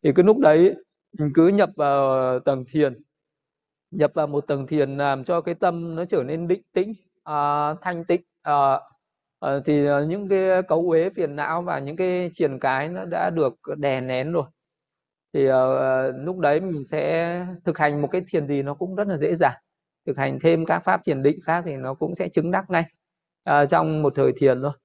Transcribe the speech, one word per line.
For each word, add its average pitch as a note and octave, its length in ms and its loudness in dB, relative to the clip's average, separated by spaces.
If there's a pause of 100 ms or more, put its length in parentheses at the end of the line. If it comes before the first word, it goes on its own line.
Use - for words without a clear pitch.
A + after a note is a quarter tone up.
Thì D3+ 120 2
cái F3 80 6
lúc G#3+ 160 6
đấy E3+ 360 6 (440)
mình D3+ 160 -2
cứ E3 120 6
nhập G3 280 2
vào C3+ 640 2
tầng C3 320 -2
thiền, C3+ 300 0 (880)
nhập D3 220 0
vào D#3 140 -2
một D3 200 -4
tầng C#3 200 -4
thiền C#3 300 -2
làm C#3 260 -2
cho E3+ 180 -2
cái E3+ 140 -6
tâm E3+ 400 -2
nó E3+ 100 -6
trở F3 180 -2
nên E3 240 -6
định F#3 140 0 (120)
tĩnh, G3+ 200 -2 (300)
à, D3 580 -2
thanh E3+ 240 -8
tịnh, F3 160 0 (200)
à, C#3 380 2 (600)
ờ, C#3 260 -2
thì, D3 220 2
à, C#3+ 140 2
những F#3 280 -4
cái F#3+ 340 2
cấu E3+ 260 0
uế E3 200 2
phiền D#3+ 260 -4
não D#3 260 -4
và E3+ 180 -4
những C#3 160 -8
cái F3+ 380 -2
triền C#3 260 -2
cái C3+ 300 -2
nó F#3 160 -10
đã F3 240 -4
được D#3 240 0 (240)
đè C#3 240 -2
nén B2+ 300 -4
rồi. D#3+ 140 0 (880)
Thì, C#3 120 2
ờ, C3 320 4
ờ, C3 400 0
lúc F3 220 -8
đấy D3+ 200 2
mình E3 260 -6
sẽ E3 600 -4 (200)
thực E3 120 -2
hành D3 240 2
một D3 100 0
cái F3+ 160 0
thiền D3+ 200 -2
gì C#3+ 140 0
nó C#3+ 120 -4
cũng F3+ 220 -8
rất G#3 120 -2
là F3+ 100 -2
dễ D3+ 180 0
dàng. D3 220 0 (480)
Thực C3+ 120 -4
hành C3+ 240 -2
thêm E3 240 4
các E3+ 140 0
pháp F#3 260 0
thiền C3+ 180 -2
định D3 200 2
khác E3+ 220 -2
thì D3+ 100 -8
nó C3 180 -8
cũng F3 220 -6
sẽ F3+ 140 -4
chứng E3 220 0
đắc F#3+ 180 -4
ngay, E3+ 140 2 (600)
à, D3 220 4
trong D#3 360 2
một C#3 140 2
thời C3+ 220 2
thiền C3 240 4
thôi. C#3+ 100 -4 (140)